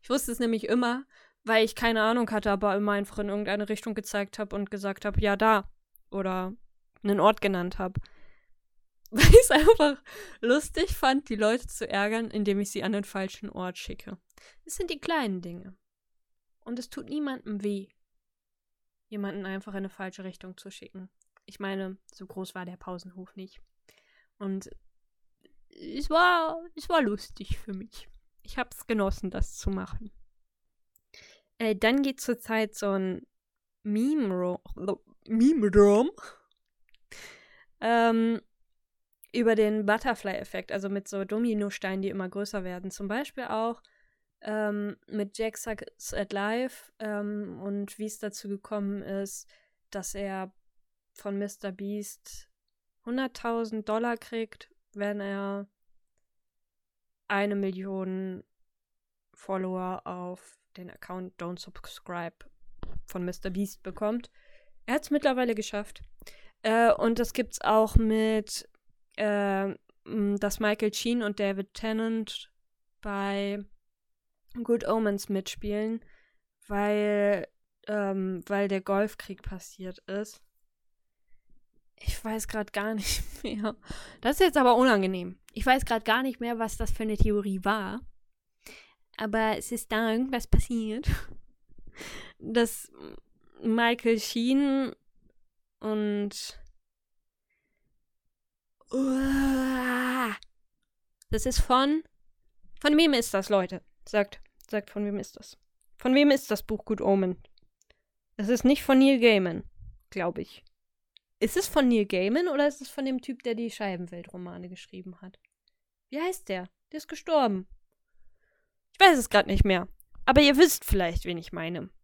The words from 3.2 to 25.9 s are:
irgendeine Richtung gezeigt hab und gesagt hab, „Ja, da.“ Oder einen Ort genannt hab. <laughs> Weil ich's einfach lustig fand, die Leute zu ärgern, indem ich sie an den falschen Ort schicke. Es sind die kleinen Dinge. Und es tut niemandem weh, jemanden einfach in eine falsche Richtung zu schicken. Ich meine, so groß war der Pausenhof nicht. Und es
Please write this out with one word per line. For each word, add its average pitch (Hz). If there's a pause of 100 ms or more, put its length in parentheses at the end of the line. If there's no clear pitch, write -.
irgendeine 208
Richtung 208
gezeigt 202
hab 208
und 202
gesagt 196
hab, 202
„Ja, 202
da.“ 214 (420)
Oder 185 (500)
einen 202
Ort 208
genannt 180
hab. 185
<laughs> -
Weil 233
ich's 494
einfach 302 (380)
lustig 302
fand, 269
die 226
Leute 214
zu -
ärgern, 220
indem 202
ich 202
sie -
an 196
den 202
falschen 190
Ort 180
schicke. - (480)
Es 330
sind 359
die 311
kleinen 240
Dinge. 180 (880)
Und 240
es 247
tut -
niemandem 262
weh, 202 (1160)
jemanden 202
einfach 196
in 196
eine 190
falsche 190
Richtung 185
zu -
schicken. 190 (360)
Ich -
meine, 196 (160)
so 190
groß 185
war 185
der 180
Pausenhof 185
nicht. 190 (760)
Und 196 (1000)
es -